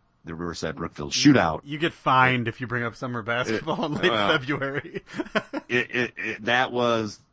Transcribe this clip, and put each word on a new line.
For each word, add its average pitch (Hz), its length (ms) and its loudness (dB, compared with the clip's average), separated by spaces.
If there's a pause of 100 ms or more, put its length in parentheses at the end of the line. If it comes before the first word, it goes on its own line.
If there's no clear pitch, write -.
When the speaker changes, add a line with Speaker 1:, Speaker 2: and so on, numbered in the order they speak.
(240)
Speaker 1:
the 82 100 -10
Riverside 82 420 -6
Brookfield 76 360 -8
Shootout. 101 520 6
Speaker 2:
You 147 140 -10
get 160 140 -2
fined 127 560 4
if - 120 -8
you 123 60 -6
bring 120 180 -4
up 113 120 -6
summer 120 260 -6
basketball 120 640 -2
Speaker 1:
It, - 20 -2
Speaker 2:
in 147 80 -2
late 180 180 2
Speaker 1:
well, 110 260 4
Speaker 2:
February. 139 640 -4 (320)
<laughs> - 340 -4
Speaker 1:
it, 120 260 0
it, 120 220 -2
it, 107 300 -8
that 120 260 2
was 117 480 0 (120)